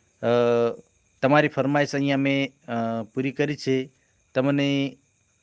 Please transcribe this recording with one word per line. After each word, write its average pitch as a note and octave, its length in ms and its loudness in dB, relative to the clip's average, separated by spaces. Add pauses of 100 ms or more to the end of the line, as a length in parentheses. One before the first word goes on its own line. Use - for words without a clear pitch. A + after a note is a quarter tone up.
(240)
અ, A#2 40 -2 (960)
તમારી D3 260 4
ફરમાઈશ C#3+ 480 0
અહીંયા C#3 220 0
મેં, C#3 500 -2
અ, A2+ 360 -4
પૂરી C3 280 -6
કરી C#3+ 240 -2
છે. C3 340 -2 (460)
તમને C#3 600 0 (460)